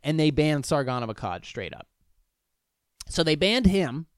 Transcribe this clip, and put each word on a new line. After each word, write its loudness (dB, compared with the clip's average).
and 0
they 4
banned 0
Sargon -2
of -8
Akkad -8
straight -10
up. -20
So -2
they 4
banned 2
him 0